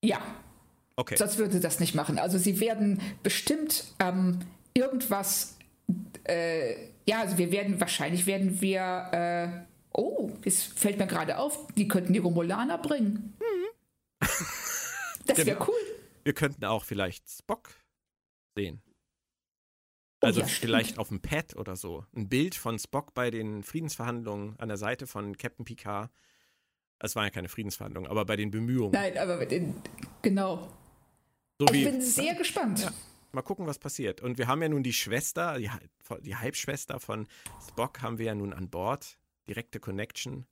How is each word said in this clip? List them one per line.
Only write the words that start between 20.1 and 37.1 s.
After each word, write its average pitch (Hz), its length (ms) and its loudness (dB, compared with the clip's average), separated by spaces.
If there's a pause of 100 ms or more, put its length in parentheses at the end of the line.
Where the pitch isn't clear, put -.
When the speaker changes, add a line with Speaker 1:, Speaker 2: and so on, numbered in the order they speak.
Speaker 1:
Oh, 110 40 8
Speaker 2:
Also 113 140 6
Speaker 1:
ja, - 80 0
stimmt. - 120 -2
Speaker 2:
vielleicht 113 380 2
auf 110 100 -4
dem 98 140 -4
Pad - 340 -4
oder 98 200 -8
so. 85 280 -8 (100)
Ein 107 140 -4
Bild 143 260 2
von 113 240 -4
Spock - 360 -6
bei 123 160 0
den 107 320 -4
Friedensverhandlungen 117 960 -6
an 113 100 -6
der 104 80 -4
Seite 113 300 -4
von 101 320 -6
Captain - 260 -8
Picard. 104 460 -8 (880)
Es - 180 -4
waren 107 80 2
ja 101 60 0
keine 90 180 -6
Friedensverhandlungen, 101 640 -8
aber 104 160 0
bei 107 100 0
den 104 140 0
Bemühungen. 113 420 2
Speaker 1:
Nein, 196 240 2
aber 180 220 0
mit - 120 -2
den, 165 240 0 (460)
genau. 190 500 2 (880)
Speaker 2:
So 143 80 6
Speaker 1:
Ich - 60 8
Speaker 2:
wie - 120 8
Speaker 1:
bin 262 180 4
sehr 269 320 2
gespannt. 311 460 2
Speaker 2:
Ja. 190 120 0 (400)
Mal 131 100 -4
gucken, 190 240 -4
was 147 120 -4
passiert. 123 420 -4
Und 123 180 -2
wir 120 100 2
haben 143 120 4
ja 160 80 2
nun 147 140 2
die 127 100 0
Schwester, 139 680 0
die 107 120 -4
Hal-, - 180 -10 (320)
die - 160 -8
Halbschwester - 640 -4
von 107 260 -6 (400)